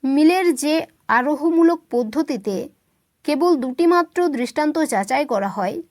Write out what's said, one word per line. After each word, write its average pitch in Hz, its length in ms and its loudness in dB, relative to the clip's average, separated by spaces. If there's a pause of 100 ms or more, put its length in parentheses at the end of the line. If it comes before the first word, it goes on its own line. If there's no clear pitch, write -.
মিলের 311 500 2
যে 302 320 -2 (220)
আরোহমূলক 330 720 2 (100)
পদ্ধতিতে 240 760 -2 (560)
কেবল 311 320 2
দুটি 262 300 0
মাত্র 349 420 2
দৃষ্টান্ত 302 500 -2
যাচাই 262 480 -2
করা 196 220 -2
হয় 208 420 -4